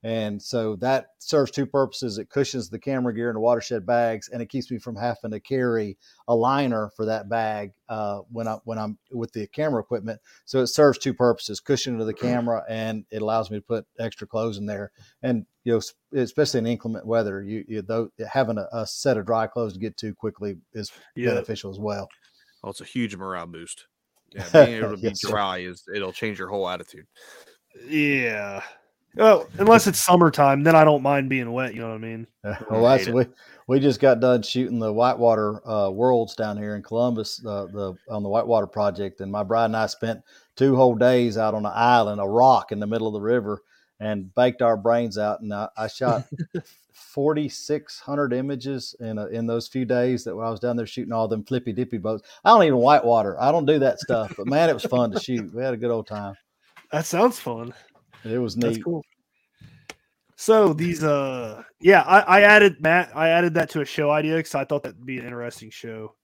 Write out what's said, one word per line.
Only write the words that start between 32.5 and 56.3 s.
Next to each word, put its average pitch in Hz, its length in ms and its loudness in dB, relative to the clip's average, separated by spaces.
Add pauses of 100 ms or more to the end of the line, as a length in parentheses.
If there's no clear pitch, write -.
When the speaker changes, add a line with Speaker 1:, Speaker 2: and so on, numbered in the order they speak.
Speaker 3:
I 110 80 0
Speaker 1:
well, 113 60 4
that's, 120 240 6
Speaker 3:
hate - 20 -6
it. 117 40 -4
Speaker 1:
we, 127 120 4 (420)
we 135 140 4
just 135 180 2
got 127 220 6
done 123 200 4
shooting 120 380 -4
the 110 140 -2
Whitewater, 110 760 2
uh, 104 220 -2
Worlds 117 460 0
down 107 220 -6
here 104 200 -8
in 101 60 -10
Columbus, 117 640 -4
uh, 101 200 -8
the, 98 280 -8 (160)
on 104 140 -6
the 101 60 -6
Whitewater 110 380 0
project, 101 520 -4
and 98 120 -10
my 104 120 -4
bride 113 220 0
and 110 100 -2
I 110 120 -2
spent 113 340 -8 (340)
two 135 220 4
whole 127 180 6
days 120 420 2
out 110 160 0
on 107 120 -4
an 92 100 -6
island, 110 460 4
a 98 60 -2
rock 117 440 4
in 104 80 -6
the 104 80 -4
middle 110 200 -2
of 107 60 -4
the 104 80 -6
river, 104 400 -2 (380)
and 104 340 -8
baked 123 280 2
our 117 160 2
brains 117 400 0
out. 104 240 -4
And 107 120 -10
I, 101 140 -6 (100)
I 110 100 -6
shot 123 380 -2 (380)
Speaker 2:
<laughs> - 300 -20
Speaker 1:
forty-six 147 1080 -4
hundred 143 320 -4
images 131 680 -6
in 110 160 -8
a, 104 100 -8
in 113 180 -6
those 117 220 -4
few 131 160 -6
days 123 400 0
that 113 80 -8
I 110 180 -6
was 110 120 -8
down 120 160 -4
there 113 100 -6
shooting 117 260 -10
all 113 140 -2
them 107 160 -4
flippy 120 300 -4
dippy 117 240 -6
boats. 104 300 -6 (180)
I 202 60 8
don't 220 120 8
even 143 160 4
whitewater. 117 600 4
I 131 120 2
don't 160 140 0
do 147 140 4
that 135 200 2
stuff, 110 380 -4
but 101 100 -8
man, 156 220 2
it 147 40 2
was 113 120 -6
fun 120 260 0
to 113 80 -4
shoot. 113 340 -6
We 117 100 -6
had 131 100 -2
a 117 40 -6
good 117 140 -2
old 110 160 -4
time. 101 280 -10 (580)